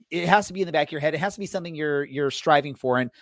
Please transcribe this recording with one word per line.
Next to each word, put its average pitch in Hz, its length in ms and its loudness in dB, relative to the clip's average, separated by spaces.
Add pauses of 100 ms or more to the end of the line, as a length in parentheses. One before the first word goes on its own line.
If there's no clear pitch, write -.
It 170 180 -2
has 202 200 4
to 185 60 -10
be 190 80 -4
in 180 40 2
the 170 60 -8
back 151 160 2
of - 40 -12
your 151 100 -6
head. 151 120 2
It 151 60 -4
has 196 160 -4
to - 40 -16
be 196 60 -6
something 170 300 -8
you're, 147 280 0
you're 143 280 -2
striving 143 440 2
for. 127 240 2
And 123 120 -2 (100)